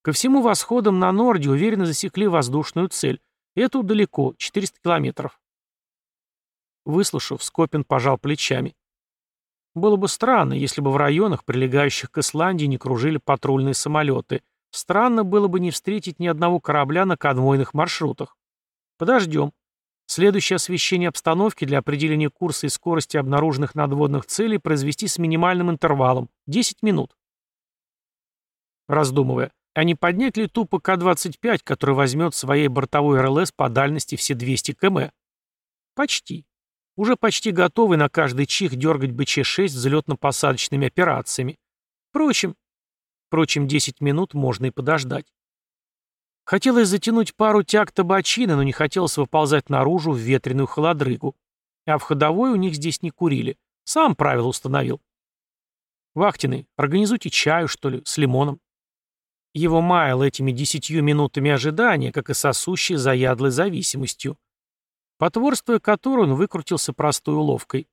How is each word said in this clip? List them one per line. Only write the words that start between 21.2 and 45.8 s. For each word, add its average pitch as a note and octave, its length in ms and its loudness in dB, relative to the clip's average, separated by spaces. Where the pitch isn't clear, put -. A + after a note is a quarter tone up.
для C#3 120 0
определения D3+ 540 0
курса D#3+ 340 -4
и C#3 40 -2
скорости - 460 -4
обнаруженных C#3+ 600 0
надводных C#3+ 500 0
целей A3 320 -2
произвести D3+ 500 -2
с - 120 -6
минимальным F3 500 2
интервалом. C3 640 2
Десять G3 340 -2
минут». E3+ 340 0
Раздумывая, C3 640 0
а D#3+ 80 2
не E3+ 100 2
поднять F3+ 420 0
ли A3 120 0
тупо G3+ 320 -2
К F#3 180 0
двадцать F3 420 0
пять, A#3 220 0
который C3+ 320 -2
возьмёт C#3 400 0
своей C#3+ 360 0
бортовой C#3 500 2
Р C3 60 4
Л C3+ 120 2
С F3 140 0
по C3+ 180 -2
дальности C#3 460 -2
все - 180 -4
двести B2 400 -4
км? F#3 400 0
Почти. - 540 -6
Уже A3 180 2
почти A3 360 -2
готовый F3+ 460 4
на D3 120 4
каждый C#3 360 0
чих D3+ 300 -2
дёргать C3+ 360 0
Б B2+ 120 -4
Ч C3+ 200 -2
шесть F3+ 320 -2
взлётно-посадочными C#3 1120 -2
операциями. C3+ 720 -2
Впрочем, C#4 460 0
впрочем, D3+ 380 0
десять C3+ 360 -2
минут D3 320 0
можно B2+ 320 -2
и C3 60 -2
подождать. C#3 640 -4